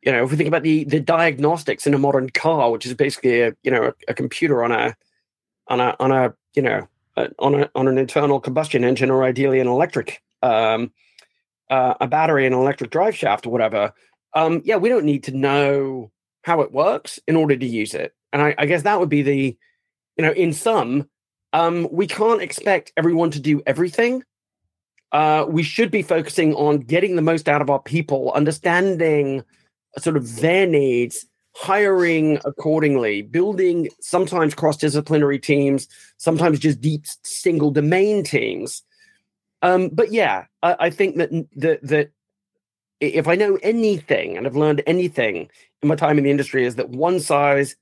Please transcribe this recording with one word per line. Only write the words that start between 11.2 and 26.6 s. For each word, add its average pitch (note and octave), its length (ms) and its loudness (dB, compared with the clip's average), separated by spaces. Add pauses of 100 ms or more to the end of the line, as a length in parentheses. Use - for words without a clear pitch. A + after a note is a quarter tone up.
uh, B2+ 320 2
a C3+ 60 0
battery D3+ 380 2
and B2+ 80 2
an B2+ 80 2
electric C3 300 -2
drive F#3+ 240 0
shaft - 300 -2
or A#2+ 40 -8
whatever. A2 440 0 (400)
Um, D#3+ 320 0
yeah, A3 100 0
we G3 140 2
don't A3+ 160 2
need C#3+ 180 0
to C#3+ 80 -10
know C#3 800 0 (300)
how E3+ 180 0
it - 140 -2
works - 520 -2
in D#3+ 120 2
order D3 180 2
to B2+ 100 -6
use A2+ 280 -4
it. - 200 -8 (200)
And C#3+ 80 2
I, D3 160 2
I D3 80 0
guess D#3 180 0
that G3+ 160 0
would F3 100 0
be D3 120 2
the, C3+ 360 0 (600)
you D#3+ 80 0
know, D#3 80 4
in E3+ 180 2
sum, D3 580 0 (440)
um, E3+ 380 2
we F3 160 0
can't A3 340 0
expect F3+ 560 -2
everyone E3 340 2
to D3 80 -8
do C#3+ 260 0
everything. G#3 580 0 (920)
Uh, D3+ 340 2
we D#3 160 0
should G#3+ 280 -2
be G#3+ 100 -2
focusing D#3+ 540 0
on D3 240 2